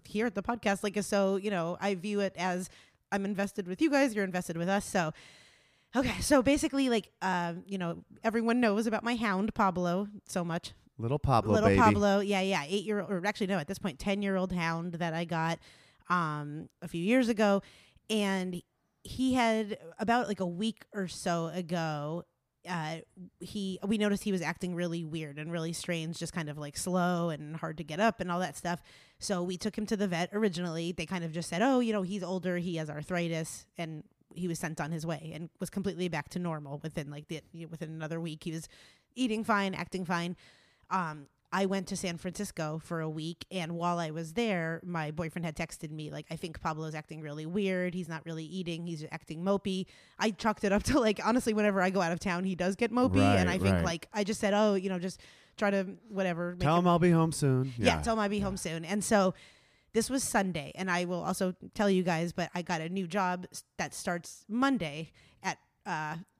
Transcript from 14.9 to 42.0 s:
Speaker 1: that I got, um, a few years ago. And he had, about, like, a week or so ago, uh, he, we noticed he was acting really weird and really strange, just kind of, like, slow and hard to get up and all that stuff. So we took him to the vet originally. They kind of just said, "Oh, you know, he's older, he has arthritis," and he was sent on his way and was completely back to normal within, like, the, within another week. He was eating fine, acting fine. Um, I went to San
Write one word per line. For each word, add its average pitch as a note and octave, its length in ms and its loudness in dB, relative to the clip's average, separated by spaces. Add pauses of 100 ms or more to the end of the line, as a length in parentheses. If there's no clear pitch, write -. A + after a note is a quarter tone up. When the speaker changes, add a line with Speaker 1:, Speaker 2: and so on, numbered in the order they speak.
Speaker 1:
that E3 180 -2
I E3+ 120 -2
got, E3 340 0 (500)
um, D3+ 580 -2 (140)
a F3+ 80 -10
few E3+ 140 -4
years A#3 260 4
ago. G3+ 320 4 (480)
And F#3+ 520 0 (420)
he B3+ 300 0
had, A3 460 2 (200)
about, A#3 280 0
like, F#3+ 120 -4
a F#3+ 60 -2
week F#3 480 -4
or G3 140 -4
so E3+ 400 -2
ago, D#3+ 760 -4 (460)
uh, E3 280 -4 (420)
he, F#3+ 480 -6
we A3 100 2
noticed G#3 260 2
he G#3+ 80 -2
was F3+ 120 0
acting F3 320 -4
really E3+ 280 -2
weird D3+ 360 -8
and D#3 120 -6
really E3+ 220 -2
strange, E3 460 -4
just E3+ 140 -6
kind D#3+ 160 -4
of, D3 100 -8
like, D3 180 -8
slow F3 540 2
and D3+ 260 -6
hard D#3+ 220 -6
to E3+ 40 -6
get D3+ 160 -6
up A3 220 2
and F3+ 100 -2
all F3 80 0
that E3+ 160 -2
stuff. E3+ 240 -4 (380)
So F3+ 240 -2
we F3+ 160 -2
took - 180 -4
him G#3+ 120 -4
to A3 100 0
the G3+ 100 2
vet F3 260 0
originally. F3 580 0
They D#3+ 160 -6
kind F3 160 -4
of D#3+ 80 -4
just E3 180 -6
said, F3 140 0
"Oh, C4 160 6
you A3+ 140 2
know, G3+ 100 0
he's F#3 180 -4
older, F3+ 380 -2
he F3 160 -2
has D#3 160 -4
arthritis," D#3+ 760 -4 (100)
and D#3+ 280 -8 (320)
he F3+ 120 -4
was E3+ 120 -2
sent D#3+ 200 -4
on D#3 120 -4
his D#3+ 140 -6
way D#3+ 280 -6
and D#3+ 160 -10 (100)
was F3 120 -6
completely F#3 360 -2
back D#3+ 220 -4
to F#3 100 -6
normal D3 440 -6
within, D3+ 260 -6
like, D3 180 -12
the, D#3 140 -8 (300)
within D#3+ 180 -8
another D#3+ 320 -6
week. D#3+ 220 -8
He E3 80 -6
was D#3+ 160 -8 (480)
eating A3+ 280 0
fine, G3 300 2
acting F3+ 320 -4
fine. F3 300 -2 (560)
Um, D#3 340 -2 (280)
I F#3+ 120 2
went F#3+ 220 0
to F#3+ 100 -6
San E3+ 200 -4